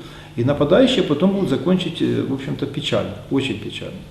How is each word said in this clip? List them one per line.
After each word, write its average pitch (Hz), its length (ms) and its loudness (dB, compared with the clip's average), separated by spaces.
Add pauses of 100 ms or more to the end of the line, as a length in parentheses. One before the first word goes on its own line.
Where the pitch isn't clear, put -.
(360)
И 120 80 -2
нападающие 170 580 4
потом 175 320 2
могут 185 160 0
закончить, 165 520 0
э, 120 260 2
в 131 60 -2
общем-то, 135 340 -4
печально, 98 480 -2 (160)
очень 127 260 0
печально. - 400 -10 (140)